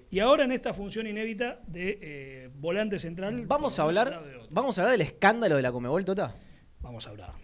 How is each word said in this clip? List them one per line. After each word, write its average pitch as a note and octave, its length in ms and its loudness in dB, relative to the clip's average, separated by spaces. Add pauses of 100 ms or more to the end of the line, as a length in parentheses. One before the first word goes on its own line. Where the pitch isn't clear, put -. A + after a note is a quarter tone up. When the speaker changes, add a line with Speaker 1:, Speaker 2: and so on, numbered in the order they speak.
Speaker 1:
Y F3+ 100 -2
ahora C4+ 260 6
en B3+ 80 0
esta B3 200 -2
función G3+ 340 -6
inédita A3 600 -4
de, F3+ 340 -4
eh, C3+ 540 -14
volante F#3+ 440 0
central, F#3+ 460 -6
Speaker 2:
Vamos C#4+ 340 0
a D#3 60 4
Speaker 1:
por E3 80 4
lo G3+ 60 4
menos B3+ 80 4
Speaker 2:
hablar, - 0 -
Speaker 1:
al C#4 60 -6
lado D#3+ 120 -12
de C3+ 120 -16
otro. - 160 -18
Speaker 2:
vamos A3+ 240 2
a F3 40 2
hablar A3+ 160 6
del F3 100 4
escandalo G#3 500 4
de C3+ 40 6
la B2+ 120 2
Conmebol, C3 320 0
Tota. F#3 300 -2 (460)
Speaker 1:
Vamos A#2 260 -12
a - 20 -16
hablar. F#2 220 -16 (120)